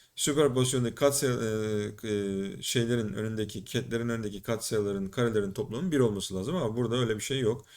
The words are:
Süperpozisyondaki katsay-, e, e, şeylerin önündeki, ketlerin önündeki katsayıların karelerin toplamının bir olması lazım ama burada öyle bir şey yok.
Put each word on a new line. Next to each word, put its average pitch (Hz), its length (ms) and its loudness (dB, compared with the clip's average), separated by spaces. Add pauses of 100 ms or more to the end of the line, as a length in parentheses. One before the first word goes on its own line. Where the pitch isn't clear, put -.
(160)
Süperpozisyondaki 127 800 2
katsay-, 143 360 4
e, 107 800 -2
e, 98 520 -2
şeylerin 117 520 0
önündeki, 107 520 -4
ketlerin 120 440 -2
önündeki 107 320 -4
katsayıların 101 680 -2
karelerin 110 440 0
toplamının 123 380 -4
bir 147 80 4
olması 101 360 2
lazım 107 200 -2
ama 117 220 0
burada 117 180 2
öyle 120 200 2
bir 104 80 -4
şey 135 160 -2
yok. 123 260 0 (120)